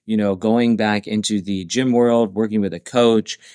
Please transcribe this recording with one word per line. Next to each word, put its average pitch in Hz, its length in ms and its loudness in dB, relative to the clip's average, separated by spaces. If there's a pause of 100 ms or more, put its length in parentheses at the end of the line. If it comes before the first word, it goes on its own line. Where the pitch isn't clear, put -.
you 110 100 -2
know, 101 200 0
going 113 420 2
back 104 280 -2
into 107 360 -2
the 95 240 -4
gym 127 260 0
world, 117 420 2
working 107 280 -2
with 90 120 -4
a 85 60 -10
coach, 117 580 0 (160)